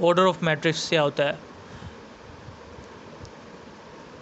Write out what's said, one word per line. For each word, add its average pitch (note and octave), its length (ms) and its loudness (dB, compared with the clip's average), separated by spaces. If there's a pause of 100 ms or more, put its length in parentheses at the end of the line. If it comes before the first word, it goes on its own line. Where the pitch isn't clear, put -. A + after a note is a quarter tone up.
order F3 320 8
of E3+ 120 -4
matrix D#3+ 440 2
क्या D#3+ 140 4
होता C#3+ 220 2
है D3 140 0 (2750)